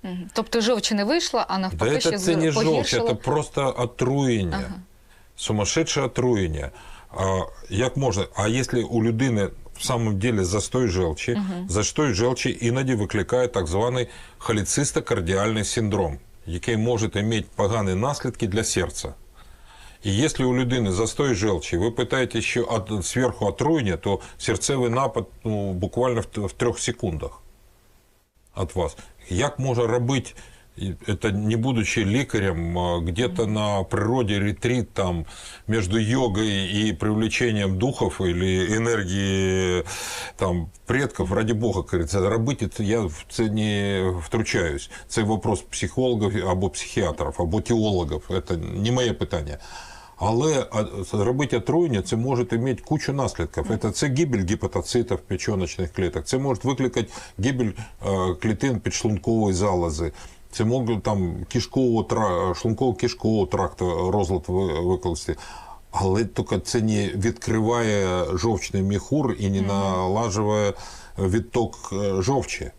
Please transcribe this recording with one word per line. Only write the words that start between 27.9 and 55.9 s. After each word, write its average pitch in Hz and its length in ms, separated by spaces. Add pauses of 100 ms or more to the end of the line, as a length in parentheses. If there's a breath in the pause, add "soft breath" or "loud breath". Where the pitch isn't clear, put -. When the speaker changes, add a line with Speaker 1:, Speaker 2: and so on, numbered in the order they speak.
Speaker 2:
від - 140
вас. 85 220 (320 loud breath)
Як 117 300
може 123 280
робити, 120 440 (460 loud breath)
і 95 160 (280)
це 110 100
не 107 260
будучи 113 480
лікарем, 95 720
а, 87 220
где-то 110 440
Speaker 1:
Мгм. 107 100
Speaker 2:
на 104 300
природі 104 560
ретрит, 113 540
там, 87 320 (420 loud breath)
між 107 240
йогою 107 960
і 104 60
привлеченням 107 840
духов 110 420
или 92 560
енергії, 95 1080 (520 loud breath)
там, 87 320 (180)
предків, 107 480
ради 113 200
Бога, 104 280
говориться, 98 480
робити 113 380
це, - 160
я 110 180
в 82 280
це 113 200
не 101 520 (240)
втручаюсь. 90 640 (160 loud breath)
Це - 160
вопрос 104 380
психологів 104 840
або 92 220
психіатрів, - 720
або 87 220
теологів. 95 680 (180)
Це 87 100
не 85 340
моє 123 220
питання. 73 440 (600 loud breath)
Але, 123 540
а, 107 120 (200)
зробити 123 540
отруєння, 139 440
це - 140
може 123 260
мати 120 340 (100)
кучу - 280
наслідків. - 520 (160)
Це, 107 100
це - 160
гибель 127 380
гепатоцитів, 101 720
печіночних 95 760